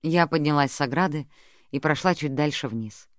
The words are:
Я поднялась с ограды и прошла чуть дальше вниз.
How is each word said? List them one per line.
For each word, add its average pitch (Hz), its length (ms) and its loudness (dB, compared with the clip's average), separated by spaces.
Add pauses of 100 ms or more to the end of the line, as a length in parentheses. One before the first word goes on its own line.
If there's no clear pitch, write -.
Я 165 240 4
поднялась 147 460 2
с - 100 -6
ограды 151 480 -2 (400)
и 139 100 -4
прошла 165 360 2
чуть 143 180 -4
дальше 147 340 -2
вниз. 110 400 -8 (120)